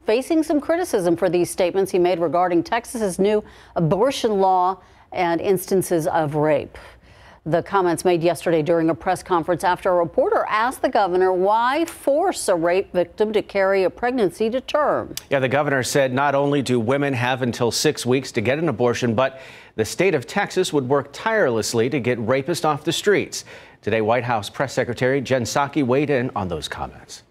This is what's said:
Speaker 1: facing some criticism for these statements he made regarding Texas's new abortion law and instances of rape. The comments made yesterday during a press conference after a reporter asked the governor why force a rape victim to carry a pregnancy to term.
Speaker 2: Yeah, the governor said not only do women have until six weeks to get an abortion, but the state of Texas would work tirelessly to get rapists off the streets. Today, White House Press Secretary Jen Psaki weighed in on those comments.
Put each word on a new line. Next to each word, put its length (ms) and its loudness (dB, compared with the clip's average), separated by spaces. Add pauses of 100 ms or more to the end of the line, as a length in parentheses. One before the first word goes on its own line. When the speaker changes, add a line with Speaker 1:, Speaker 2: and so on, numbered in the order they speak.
Speaker 1:
facing 380 2
some 180 2
criticism 560 0
for 120 0
these 220 2
statements 420 0
he 60 2
made 200 2
regarding 440 2
Texas's 560 -4
new 240 2 (340)
abortion 640 2
law 380 2 (340)
and 280 0
instances 680 0
of 280 0
rape. 440 0 (680)
The 180 0
comments 420 0
made 180 2
yesterday 400 0
during 260 2
a 60 0
press 280 -4
conference 420 -2
after 260 0
a 40 2
reporter 540 0
asked 340 -2
the 60 0
governor 440 2
why 520 2
force 640 -2
a 60 4
rape 380 0
victim 420 -2
to 80 2
carry 420 0
a 60 2
pregnancy 600 -2
to 120 -2
term. 520 0 (160)
Speaker 2:
Yeah, 100 2
the 80 0
governor 340 2
said 300 2
not 220 0
only 280 2
do 180 0
women 340 0
have 280 0
until 280 0
six 340 -2
weeks 280 0
to 80 -2
get 180 0
an 100 0
abortion, 460 0
but 260 0 (360)
the 80 2
state 300 0
of 120 -2
Texas 460 -2
would 160 0
work 240 0
tirelessly 760 0
to 100 -2
get 180 -2
rapists 460 -2
off 200 -2
the 80 -2
streets. 520 0 (380)
Today, 180 -2
White 240 0
House 260 -2
Press 220 -4
Secretary 480 0
Jen 220 0
Psaki 420 0
weighed 260 2
in 240 0
on 140 -4
those 200 -6
comments. 640 -12